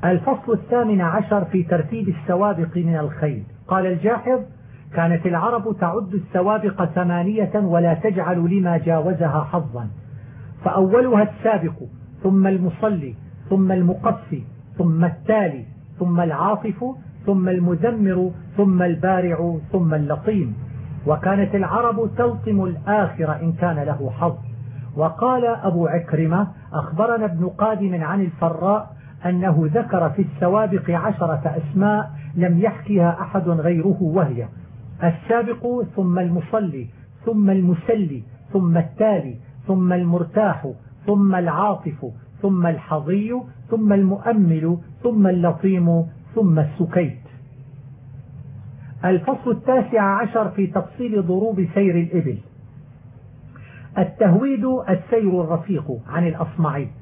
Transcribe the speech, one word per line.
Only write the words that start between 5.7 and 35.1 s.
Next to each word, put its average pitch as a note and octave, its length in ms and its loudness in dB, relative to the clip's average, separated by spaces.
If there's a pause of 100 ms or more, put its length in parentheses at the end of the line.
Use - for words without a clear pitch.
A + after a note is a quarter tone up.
تعد F#3 340 -2
السوابق G3 720 0
ثمانية F3+ 720 0
ولا E3+ 400 2
تجعل F3 440 0
لما E3+ 400 2
جاوزها D#3+ 680 0
حظا، A#2+ 420 -4 (800)
فأولها G3+ 580 4
السابق، G#3 600 0 (400)
ثم F#3+ 240 4
المصلي، F3+ 680 0 (360)
ثم F#3+ 220 4
المقفي، F3+ 680 0 (360)
ثم E3+ 260 4
التالي، E3+ 600 0 (340)
ثم F3 220 0
العاطف، G3 640 -2 (420)
ثم F#3+ 220 2
المزمر، F#3 840 2 (260)
ثم F#3+ 260 4
البارع، E3+ 720 0 (160)
ثم E3 220 2
اللطيم. D3+ 600 0 (520)
وكانت F#3+ 480 2
العرب G#3+ 640 0
تلطم A3 480 0
الآخر E3+ 760 0
إن E3 100 0
كان E3+ 240 0
له C#3+ 340 -4
حظ." E3+ 260 -2 (600)
وقال A#3 500 0
أبو F3 400 0
عكرمة: E3+ 640 0 (240)
"أخبرنا G#3 520 0
ابن F3 220 -2
قادم G3 580 -2
عن F3+ 160 -2
الفراء F3 760 0 (300)
أنه F3 480 2
ذكر D#3 360 2
في G3+ 120 0
السوابق F3+ 680 0
عشرة E3 680 0
أسماء G#3 540 0 (240)
لم F3 240 4
يحكها F3+ 640 2
أحد F3 280 -2
غيره، E3+ 520 2
وهي D3+ 460 0 (580)
السابق، A#3 800 0 (140)